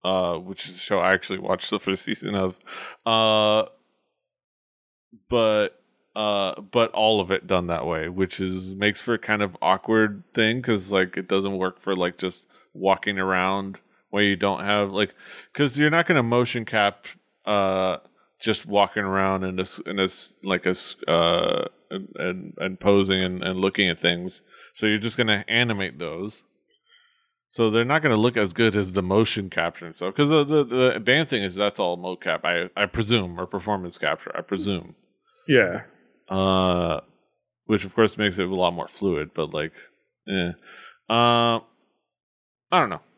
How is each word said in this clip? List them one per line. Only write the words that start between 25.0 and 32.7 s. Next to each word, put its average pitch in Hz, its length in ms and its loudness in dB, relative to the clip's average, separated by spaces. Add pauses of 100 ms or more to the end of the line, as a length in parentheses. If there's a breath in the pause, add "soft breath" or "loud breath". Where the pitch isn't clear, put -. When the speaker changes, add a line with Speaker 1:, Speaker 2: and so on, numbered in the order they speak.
Speaker 1:
gonna 107 320 0
animate 107 520 -2
those. 85 420 -8 (1040 soft breath)
So 113 220 2
they're 117 140 2
not 151 180 2
gonna 131 140 4
look 113 200 2
as 101 160 0
good 110 220 2
as 95 180 0
the 95 100 0
motion 98 480 0
capture 85 360 -4
and 82 100 -16
stuff, 95 180 -6
'cause 147 140 2
the, 151 160 4
the, 147 200 2
the 127 360 2
dancing 127 420 0
is, 92 120 -4
that's 101 260 -2
all 87 160 0
mocap, 90 480 -4
I, 85 240 0 (120)